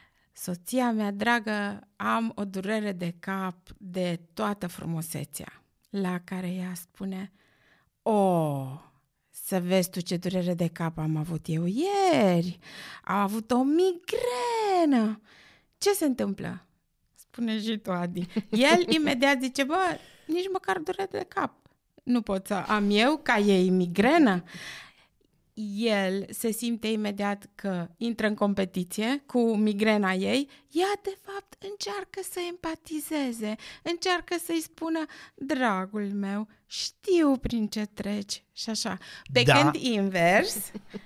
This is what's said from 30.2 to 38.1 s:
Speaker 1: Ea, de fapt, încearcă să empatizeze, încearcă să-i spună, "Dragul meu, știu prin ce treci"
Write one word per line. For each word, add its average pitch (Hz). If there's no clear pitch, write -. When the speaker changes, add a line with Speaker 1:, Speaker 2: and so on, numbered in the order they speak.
Speaker 1:
Ea, 370
de 392
fapt, -
încearcă 403
să -
empatizeze, 294
încearcă 349
să-i 330
spună, 320
"Dragul 208
meu, 202
știu 311
prin 226
ce 214
treci" 202